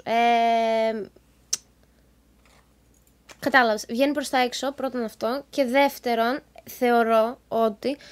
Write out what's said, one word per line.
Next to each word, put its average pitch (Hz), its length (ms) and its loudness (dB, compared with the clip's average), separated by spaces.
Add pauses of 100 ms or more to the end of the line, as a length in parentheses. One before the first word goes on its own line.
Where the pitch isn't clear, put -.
ε, 226 960 2 (2500)
κατάλαβες, 233 500 2
βγαίνει 269 240 0
προς 277 160 -4
τα 277 80 0
έξω, 254 340 -2
πρώτον 254 320 -6
αυτό, 233 460 -6
και 285 160 0
δεύτερον, 247 760 0 (300)
θεωρώ 233 800 2
ότι 226 500 -2 (140)